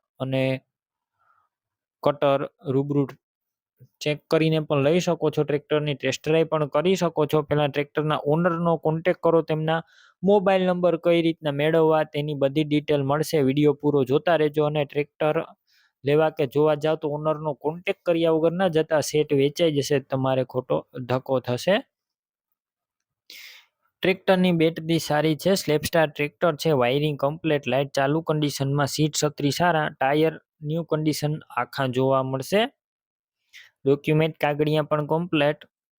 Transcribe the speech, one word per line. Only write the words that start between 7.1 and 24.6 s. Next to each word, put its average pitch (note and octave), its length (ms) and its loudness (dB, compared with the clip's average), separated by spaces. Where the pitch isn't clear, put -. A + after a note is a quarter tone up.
છો. D3+ 160 0
પહેલા D3 260 0
ટ્રેક્ટરના D3 480 -4
ઓનરનો E3 640 0
કોન્ટેક્ટ E3 460 -2
કરો, E3 180 4
તેમના D#3+ 420 -2
મોબાઈલ F#3+ 420 4
નંબર F3 320 0
કઈ E3+ 240 2
રીતના D#3+ 300 -2
મેળવવા D#3 520 2
તેની D3+ 300 -4
બધી C#3 300 0
ડિટેલ D3 400 0
મળશે. D3 380 0
વીડિયો C#3+ 320 2
પૂરો C#3+ 300 0
જોતા D#3 320 0
રહેજો D3+ 300 0
અને D3+ 200 -2
ટ્રેક્ટર D3+ 600 -4
લેવા D3+ 240 4
કે D3+ 180 -2
જોવા D3+ 280 2
જાઓ D#3 200 -2
તો D#3 140 -6
ઓનરનો D3+ 440 -4
કોન્ટેક્ટ E3+ 520 -6
કર્યા E3 260 2
વગર D#3+ 200 2
ના F#3 160 0
જતા, D#3 320 0
સેટ D3+ 340 0
વેચાઈ D3 380 2
જશે, C#3 280 0
તમારે C3 440 -2
ખોટો C3 440 -4
ધક્કો B2+ 400 -2
થશે. F3 460 -2
ટ્રેક્ટરની F#3 500 2
બેટરી E3 480 0